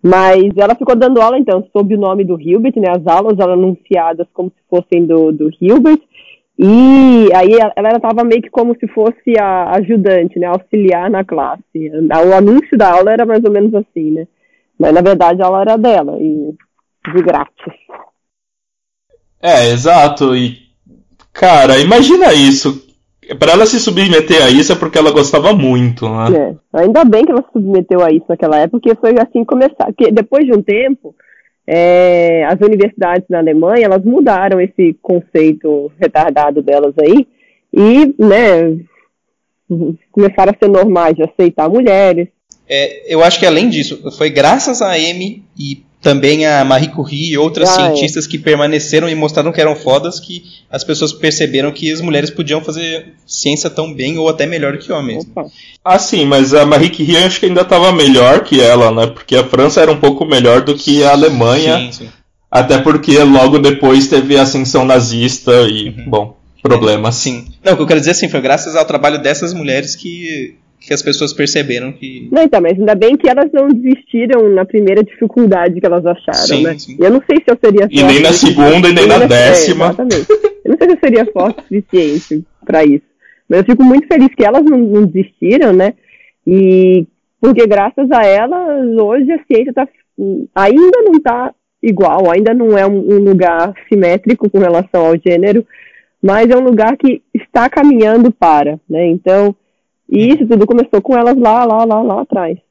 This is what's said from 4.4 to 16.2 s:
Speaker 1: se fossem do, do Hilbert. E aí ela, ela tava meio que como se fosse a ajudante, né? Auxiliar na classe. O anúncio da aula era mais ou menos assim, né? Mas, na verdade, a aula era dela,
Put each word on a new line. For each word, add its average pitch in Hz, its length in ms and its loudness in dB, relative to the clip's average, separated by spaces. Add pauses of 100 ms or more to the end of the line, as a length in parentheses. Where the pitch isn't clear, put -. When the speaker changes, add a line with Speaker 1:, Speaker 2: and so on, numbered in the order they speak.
Speaker 1:
se - 200 -20
fossem 175 360 -2
do, 160 260 0
do 156 180 -4 (100)
Hilbert. 277 400 2 (600)
E 247 760 6
aí 185 200 4
ela, 226 220 2
ela 220 240 0
tava 226 240 -2
meio 233 180 0
que - 80 -18
como 240 280 -2
se - 100 -8
fosse 226 500 -2
a 185 380 -2
ajudante, 190 640 0
né? 175 80 -4
Auxiliar 185 640 -2
na 196 140 -4
classe. 147 380 -8 (680)
O 185 60 4
anúncio 208 440 2
da 196 140 2
aula 190 200 2
era 226 140 0
mais 226 180 0
ou 208 60 2
menos 208 240 0
assim, 175 380 -6
né? 160 140 -6 (520)
Mas, 156 140 0
na 175 80 4
verdade, 180 420 2
a 185 40 0
aula 190 160 -2
era 220 140 0
dela, 202 440 0